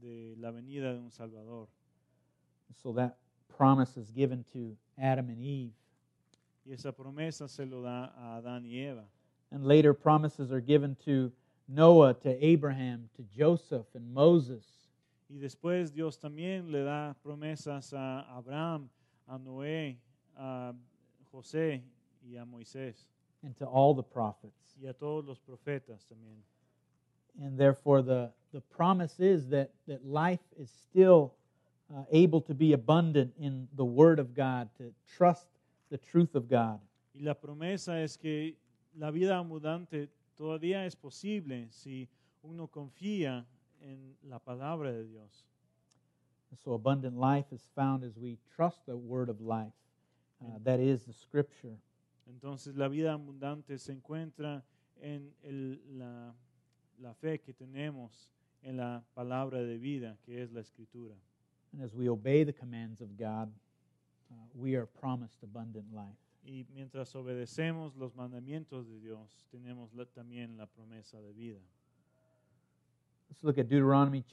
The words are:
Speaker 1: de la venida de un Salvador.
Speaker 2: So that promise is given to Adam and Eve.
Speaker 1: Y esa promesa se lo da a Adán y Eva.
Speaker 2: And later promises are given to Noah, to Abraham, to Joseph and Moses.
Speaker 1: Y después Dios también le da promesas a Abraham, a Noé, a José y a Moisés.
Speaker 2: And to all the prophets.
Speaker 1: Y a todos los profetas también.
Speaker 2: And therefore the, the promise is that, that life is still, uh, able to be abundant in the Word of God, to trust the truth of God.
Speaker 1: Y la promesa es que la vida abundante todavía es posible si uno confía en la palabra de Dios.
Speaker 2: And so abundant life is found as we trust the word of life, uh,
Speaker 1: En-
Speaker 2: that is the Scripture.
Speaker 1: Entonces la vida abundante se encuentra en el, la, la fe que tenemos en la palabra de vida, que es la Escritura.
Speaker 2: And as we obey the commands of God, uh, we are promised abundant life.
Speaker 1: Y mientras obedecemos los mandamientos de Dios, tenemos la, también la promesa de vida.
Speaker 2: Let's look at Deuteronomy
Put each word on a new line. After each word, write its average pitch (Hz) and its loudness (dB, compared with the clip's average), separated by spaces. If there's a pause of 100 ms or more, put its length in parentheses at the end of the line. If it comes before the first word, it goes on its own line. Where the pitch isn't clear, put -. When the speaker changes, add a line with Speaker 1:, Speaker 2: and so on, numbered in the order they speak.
Speaker 1:
de 117 -16
la 117 -12
venida 131 -8
de 123 -10
un 120 -20
Salvador. 113 -18 (1080)
Speaker 2:
So 123 -10
that 123 -2 (320)
promise 135 4
is 110 -16
given 127 -2
to 113 -12 (200)
Adam 131 -2
and 117 -12
Eve. 131 -8 (920)
Speaker 1:
Y 135 -16
esa 131 -12
promesa 143 -10
se 139 -12
lo 131 -12
da 123 -10
a 120 -16
Adán 120 -10
y 120 -12
Eva. 127 -10 (460)
Speaker 2:
And 139 -8
later 147 10
promises 151 2
are 131 -2
given 139 4 (120)
to 131 2 (340)
Noah, 156 12 (100)
to 131 0
Abraham, 135 2
to 123 -16 (100)
Joseph 147 2
and 120 -14
Moses. 135 6 (640)
Speaker 1:
Y 143 -16
después 160 -2
Dios 156 -6
también 170 -8
le 143 -2
da 147 -6
promesas 147 -10
a 135 -8 (100)
Abraham, 143 -8 (360)
a 131 -14
Noé, 135 -8 (400)
a 127 -12 (580)
José 143 -6 (400)
y 120 -20
a 120 -16
Moisés. 120 -14 (340)
Speaker 2:
And 135 -16
to - -10
all 135 6
the 131 0
prophets. - -8
Speaker 1:
Y 135 -18
a 131 -12
todos 147 -8
los 135 -16
profetas 127 -12
también. 110 -20 (960)
Speaker 2:
And 139 -8
therefore 139 6
the, 123 0 (220)
the 139 -14
promise 180 0
is 180 4
that, 139 0 (160)
that 135 -12
life 156 -2 (160)
is 127 -16
still, 180 8 (580)
uh, 143 -14
able 160 8
to - -8
be 151 6
abundant 147 4
in 135 -6
the 135 -2
Word 151 8
of 123 -4
God, 127 -2
to 120 -16 (240)
trust 175 4 (440)
the 147 -8
truth - 2
of 120 -2
God. 113 2 (340)
Speaker 1:
Y 139 -20
la 147 -4
promesa 160 -8
es 156 -8
que 156 -6 (380)
la 151 -8
vida 180 0
abundante 160 -8 (300)
todavía 160 -4
es 175 -10
posible 143 -10
si 131 -16 (340)
uno 165 -16
confía 143 -6 (340)
en 135 -20 (140)
la 123 -16
palabra 135 -8
de 113 -10
Dios. 110 -20 (1040)
Speaker 2:
And 127 -20
so 127 -6
abundant 127 -2
life 139 0
is - -20
found 135 -2
as 113 -16
we 120 -14 (160)
trust 165 -2
the 123 -10
word 123 -6
of 107 -10
life, 113 -6 (720)
uh, 117 -16
Speaker 1:
En- 107 -18
Speaker 2:
that 127 2
is 131 0
the 123 -18
Scripture. 131 -6 (500)
Speaker 1:
Entonces 135 -16
la 139 -2
vida 156 -2
abundante 143 -12
se 139 -16
encuentra 147 -12 (380)
en 143 -14 (100)
el, 135 -12 (160)
la, 120 -16 (640)
la 123 -20
fe 156 -8
que 131 -20
tenemos 131 -14 (320)
en 131 -12
la 120 -8 (140)
palabra 127 -6
de 117 -8
vida, 120 -10
que 123 -14
es 117 -14
la 117 -12
Escritura. 113 -20 (580)
Speaker 2:
And 143 -14
as 110 -12
we 123 -2
obey 131 2
the 143 -2
commands 113 -14
of 101 -18
God, 110 -8 (800)
uh, 123 -20 (200)
we 131 -6
are 117 -6
promised 123 -10
abundant 110 -16
life. 104 -18 (280)
Speaker 1:
Y 131 -18 (100)
mientras 135 -16
obedecemos 135 -8
los 127 -12
mandamientos 127 -14
de 110 -20
Dios, 110 -20
tenemos 123 -20
la, 120 -16
también 120 -18
la 107 -18
promesa 110 -20
de 104 -20
vida. 110 -18 (1700)
Speaker 2:
Let's - -20
look 143 0
at 123 -2
Deuteronomy 139 2